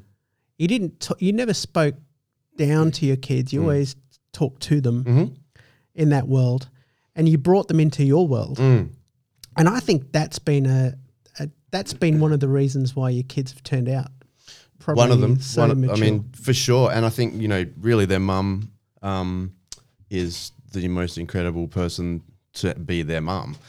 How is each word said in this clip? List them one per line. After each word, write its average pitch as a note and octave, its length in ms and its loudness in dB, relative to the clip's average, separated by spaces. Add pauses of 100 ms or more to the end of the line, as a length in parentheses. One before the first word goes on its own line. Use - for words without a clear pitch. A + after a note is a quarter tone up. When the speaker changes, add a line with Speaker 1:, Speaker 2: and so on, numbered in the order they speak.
(580)
Speaker 1:
You E3 100 0
didn't, F#3+ 320 -4
t-, - 180 -6
you F#3+ 140 0
never A3+ 220 0
spoke D3+ 400 -2 (640)
down D#3 340 2
to - 140 -2
your C3+ 100 2
kids. C3 360 -4
You C#3 80 0
Speaker 2:
Mm. D#3+ 40 0
Speaker 1:
always C#3+ 320 0 (360)
talked - 320 -4
to D3+ 160 2
them B2 240 0
Speaker 2:
Mm-hmm. B2 200 4 (680)
Speaker 1:
in D#3 160 2
that C3+ 180 0
world, C3 400 0 (480)
and D#3+ 120 4
you D#3+ 100 4
brought F3+ 300 2
them D#3+ 120 2
into D3+ 240 2
your D3+ 240 4
world. A#2+ 300 -2
Speaker 2:
Mm. A#2+ 300 4 (680)
Speaker 1:
And D#3+ 120 6
I A#3+ 120 0
think D#3+ 320 0
that's D#3 260 -2
been C#3+ 280 0
a, C3 280 2 (440)
a, D3 100 -8 (220)
that's F#3+ 240 -6
been D#3 260 2
one D#3 120 2
of C#3+ 80 2
the C#3 80 0
reasons C3+ 480 0
why C3 140 -2
your B2 140 -2
kids C3 280 -8
have - 100 -20
turned B2+ 260 -2
out C3+ 200 -4 (760)
Speaker 2:
One A#2+ 260 4
of A#2+ 80 6
Speaker 1:
probably - 20 4
Speaker 2:
them. B2+ 200 2
Speaker 1:
so - 220 -4
Speaker 2:
One C#3+ 80 4
of, C3+ 80 2
Speaker 1:
mature. B2+ 180 0
Speaker 2:
I A2 40 2
mean, G#2+ 320 2
for - 220 -2
sure. B2 380 2
And A2+ 140 0
I - 40 2
think, A2 300 -4
you G#2+ 80 -2
know, F#2+ 160 0 (160)
really A2 260 2
their F#2+ 140 0
mum, F#2+ 500 -2 (320)
um, F#2 500 -6 (580)
is F2 420 -6 (200)
the F2+ 160 -6
most F2+ 300 -4
incredible E2+ 500 -4
person F2 540 -6 (320)
to F2+ 200 -4
be E2+ 280 -6
their D#2+ 180 -4
mum. E2 360 -8 (120)